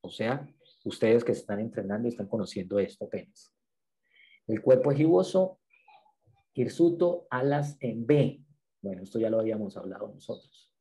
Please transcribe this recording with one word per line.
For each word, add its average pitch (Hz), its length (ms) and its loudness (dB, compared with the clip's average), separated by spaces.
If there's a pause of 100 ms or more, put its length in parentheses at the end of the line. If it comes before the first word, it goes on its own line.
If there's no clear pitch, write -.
o 90 100 -14
sea, 131 380 -4 (360)
ustedes 117 400 4
que 113 100 0
se - 60 -10
están 101 200 -6
entrenando 110 480 -4
y - 20 -2
están 117 160 -8
conociendo 101 520 -4
esto - 260 -4
apenas. - 500 -14 (920)
El 110 160 -4
cuerpo 127 280 6
es 139 60 2
giboso, 180 640 4 (920)
hirsuto, 170 760 0
alas 143 500 -2
en 117 240 -6
V. 123 380 2 (400)
Bueno, 95 200 -10
esto 98 160 -8
ya 110 120 0
lo 110 80 2
habíamos 107 380 -4
hablado 95 320 -12
nosotros. - 720 -16